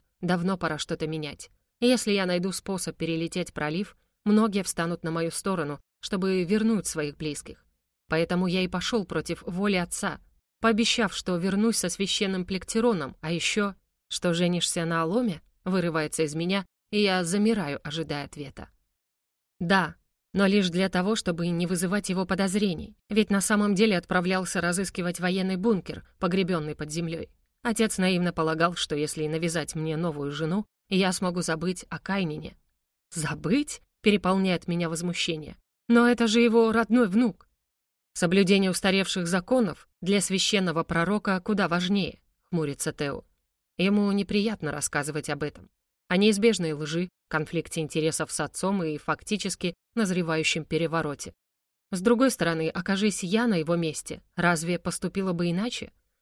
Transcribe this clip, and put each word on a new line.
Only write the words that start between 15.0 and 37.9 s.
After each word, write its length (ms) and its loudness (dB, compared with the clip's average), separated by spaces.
Аломе, 400 0
вырывается 600 0
из 120 -2
меня, 300 -2
и 100 2
я 220 2
замираю, 600 0
ожидая 420 -6
ответа. 440 -14
Да, 360 2
но 120 4
лишь 240 4
для 200 0
того, 260 0
чтобы 320 -2
не 180 0
вызывать 440 0
его 160 0
подозрений, 680 0
ведь 220 2
на 100 4
самом 320 2
деле 240 4
отправлялся 640 0
разыскивать 580 -2
военный 360 0
бункер, 480 0
погребённый 560 0
под 160 -8
землёй. 380 -6
Отец 340 0
наивно 340 2
полагал, 440 2
что 200 -4
если 320 -2
навязать 480 -2
мне 220 -2
новую 340 -4
жену, 340 -2
я 240 2
смогу 280 -2
забыть 480 -4
о 100 -10
Кайнине. 560 -4
«Забыть?» — 680 -2
переполняет 680 2
меня 200 0
возмущение. 720 -4
«Но 200 6
это 200 4
же 140 4
его 300 6
родной 360 4
внук!» 420 0